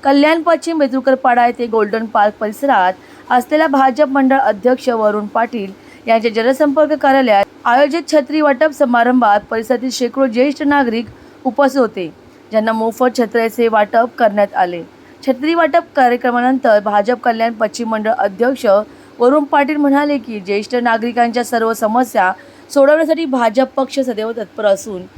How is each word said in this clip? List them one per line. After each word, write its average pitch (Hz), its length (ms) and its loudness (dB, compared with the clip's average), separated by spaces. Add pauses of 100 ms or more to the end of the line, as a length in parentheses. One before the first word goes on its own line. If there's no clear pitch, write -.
कल्याण 294 380 2
पश्चिम 330 360 -2
बेदुरकर 262 380 0
पाडा 240 320 2
येथे 240 200 -4
गोल्डन 220 380 -2
पार्क 214 340 0
परिसरात 214 540 0 (360)
असलेल्या 302 380 0
भाजप 269 400 2
मंडळ 269 300 2
अध्यक्ष 247 520 0
वरुण 214 360 -2
पाटील 220 460 -6 (360)
यांच्या 226 240 2
जनसंपर्क 269 640 2
कार्यालयात 262 520 2 (200)
आयोजित 277 360 2 (100)
छत्री 302 300 0
वाटप 294 300 2
समारंभात 240 680 2
परिसरातील 226 500 -4
शेकडो 254 380 -2
ज्येष्ठ 262 360 -2
नागरिक 247 420 0 (380)
उपस्थित 269 380 0
होते, 185 400 -6 (300)
ज्यांना 220 200 0
मोफत 226 460 -2
छत्र्याचे 226 500 0
वाटप 220 400 2 (100)
करण्यात 208 380 0
आले. 175 280 -2 (440)
छत्री 269 260 -2
वाटप 330 300 2 (120)
कार्यक्रमानंतर 247 840 2
भाजप 208 400 -2
कल्याण 226 340 -2
पश्चिम 220 360 -6
मंडळ 220 220 -2
अध्यक्ष 226 540 -2 (540)
वरुण 269 240 2
पाटील 285 320 0
म्हणाले 285 420 0
की, 220 220 -10
ज्येष्ठ 202 360 -6
नागरिकांच्या 240 680 -2
सर्व 226 300 -2
समस्या 220 580 0 (420)
सोडवण्यासाठी 302 520 2
भाजप 254 500 0
पक्ष 269 240 -4
सदैव 233 320 -4
तत्पर 220 340 -8
असून 196 360 -2 (160)